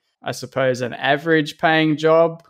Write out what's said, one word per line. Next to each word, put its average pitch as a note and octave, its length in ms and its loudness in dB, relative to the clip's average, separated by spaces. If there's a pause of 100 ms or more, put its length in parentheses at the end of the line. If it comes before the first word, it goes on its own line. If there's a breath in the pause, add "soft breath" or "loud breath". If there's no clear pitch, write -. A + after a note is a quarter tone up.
(220)
I B2+ 100 -8
suppose, C3 500 -4
an A#2 100 -8
average D3+ 640 0
paying D#3 400 2
job D#3+ 540 2